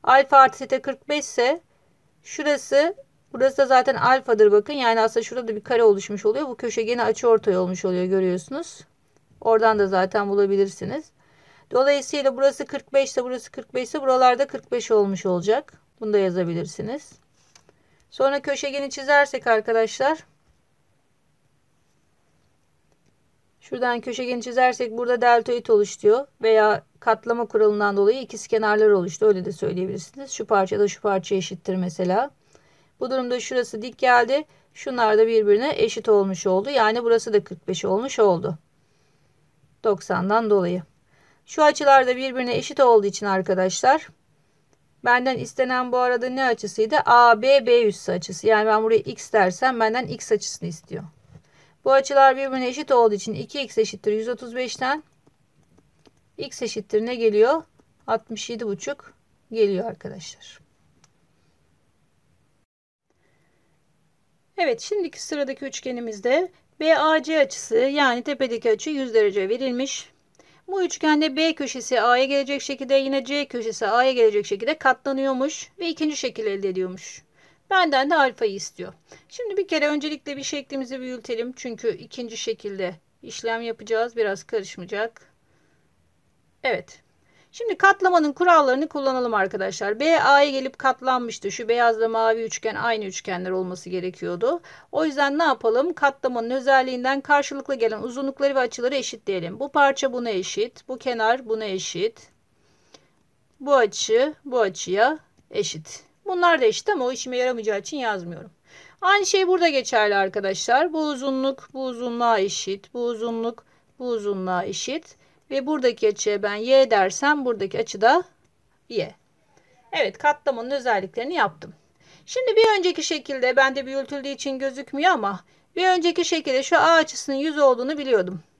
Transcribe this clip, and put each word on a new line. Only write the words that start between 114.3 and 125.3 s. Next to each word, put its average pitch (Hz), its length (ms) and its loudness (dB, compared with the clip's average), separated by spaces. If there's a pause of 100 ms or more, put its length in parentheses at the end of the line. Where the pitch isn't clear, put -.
eşit. 254 520 -8 (340)
Ve 269 160 -4
buradaki 254 420 0
açıya 208 340 -2
ben 208 120 -2
y 247 360 4
dersem 240 540 2
buradaki 208 340 -4
açı 226 220 -6
da 262 240 4 (640)
y. 214 260 -6 (800)
Evet, 277 260 -2
katlamanın 269 520 -2
özelliklerini 240 640 -4
yaptım. 220 400 -4 (520)
Şimdi 494 300 -2
bir 440 220 4
önceki 349 240 -2
şekilde 262 540 -2
bende 269 300 2
büyütüldüğü 269 420 -8
için 269 300 -8
gözükmüyor 277 520 -2
ama 202 340 -2 (320)